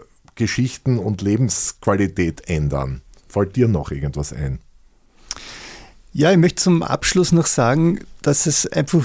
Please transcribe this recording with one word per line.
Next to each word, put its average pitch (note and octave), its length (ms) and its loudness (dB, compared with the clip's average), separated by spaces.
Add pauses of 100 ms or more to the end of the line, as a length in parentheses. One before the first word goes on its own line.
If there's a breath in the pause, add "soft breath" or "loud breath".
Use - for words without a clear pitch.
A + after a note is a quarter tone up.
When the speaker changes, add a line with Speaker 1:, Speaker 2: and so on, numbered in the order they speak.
(360)
Speaker 1:
Geschichten B2 640 -2
und G2 240 -4
Lebensqualität G2+ 1200 0
ändern. C#2 540 -2 (260)
Fällt G2+ 280 -2
dir B2 120 4
noch F2+ 220 -2
irgendwas C#2+ 420 -6
ein? C3 280 -6 (1500 loud breath)
Speaker 2:
Ja, D3+ 180 2
ich G3 60 6
möchte F3 240 4
zum E3+ 220 4
Abschluss - 480 0
noch E3+ 160 4
sagen, D3+ 540 2 (200)
dass - 240 2
es - 260 0
einfach D3+ 340 0